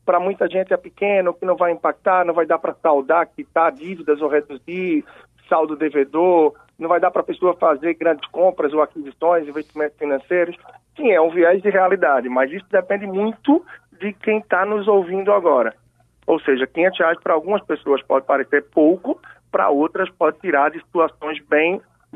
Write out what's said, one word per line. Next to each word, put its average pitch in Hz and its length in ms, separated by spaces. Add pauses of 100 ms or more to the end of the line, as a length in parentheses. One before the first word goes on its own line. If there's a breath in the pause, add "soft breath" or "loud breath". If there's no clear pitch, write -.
pra 180 140
muita 185 300
gente 185 260
é - 20
pequeno, 190 560
que 180 140
não 180 100
vai 175 140
impactar, 175 560
não 165 80
vai 165 120
dar 160 120
pra 160 240
saldar, 160 520
quitar 165 380
dívidas 156 480
ou 156 80
reduzir 151 760 (440 loud breath)
saldo 156 280
devedor, 151 760 (240 soft breath)
não 165 100
vai 175 100
dar 175 120
pra - 120
pessoa 175 320
fazer 160 400
grandes 160 360
compras 170 420
ou 156 80
aquisições, 156 680
investimentos 151 520
financeiros. 170 580 (400 loud breath)
Sim, 277 140
é 180 100
um 165 100
viés 175 320
de 202 60
realidade, 180 640
mas 131 200
isso 190 200
depende 196 360
muito 214 560 (380 loud breath)
de 208 140
quem 214 260
tá 190 240
nos 208 240
ouvindo 190 420
agora. 147 440 (520)
Ou 160 140
seja, 131 260
quinhentos 180 320
reais 165 240
pra 175 120
algumas 180 280
pessoas 143 400
pode 135 240
parecer 139 460
pouco, 180 480 (320 loud breath)
pra 196 160
outras 165 400 (100)
pode 156 220
tirar 147 300
de 160 80
situações 156 600 (100)
bem 160 320 (360)